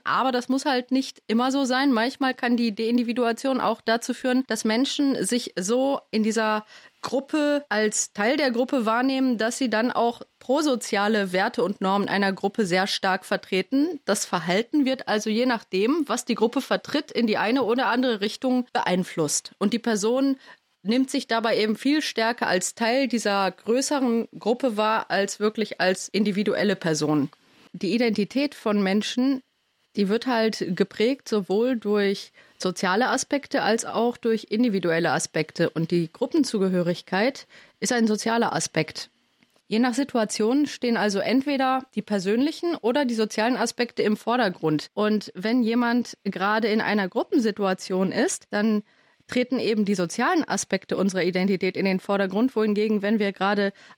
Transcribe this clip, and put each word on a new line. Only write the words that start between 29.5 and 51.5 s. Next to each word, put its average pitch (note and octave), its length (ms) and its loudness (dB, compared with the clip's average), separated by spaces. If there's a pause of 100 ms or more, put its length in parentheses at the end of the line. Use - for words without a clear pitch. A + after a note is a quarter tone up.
die G3+ 120 2
wird A3+ 180 -2
halt A3 500 0
geprägt G#3+ 520 0
sowohl A3 480 0
durch G3+ 560 -2 (260)
soziale F#3+ 500 0
Aspekte - 540 -2
als A3+ 220 0
auch A#3 320 -2
durch A3+ 340 -2
individuelle F3+ 600 2
Aspekte. D#3 600 -2
Und E3 200 -2
die E3+ 220 0
Gruppenzugehörigkeit F#3+ 1300 0 (340)
ist A3 120 0
ein A#3 140 2
sozialer A3 480 0
Aspekt. - 560 -4 (580)
Je A3 120 0
nach B3 140 2
Situation B3+ 720 0
stehen A#3 300 -2
also G3 220 0
entweder C4 640 0 (120)
die G#3 60 -2
persönlichen A#3+ 760 0
oder B3 280 0
die A#3+ 120 -2
sozialen A3 400 0
Aspekte A#3+ 460 -2
im G#3 140 2
Vordergrund. F#3 800 0
Und G#3+ 400 0
wenn A3 280 0
jemand A#3 600 0
gerade G#3 460 0
in G#3+ 120 2
einer G3+ 280 2
Gruppensituation G3 1040 0
ist, - 380 -2
dann G#3 340 0 (420)
treten B3 320 0
eben G#3+ 260 0
die G3 100 0
sozialen A#3+ 500 0
Aspekte - 520 -4
unserer F#3 280 0
Identität F#3 520 0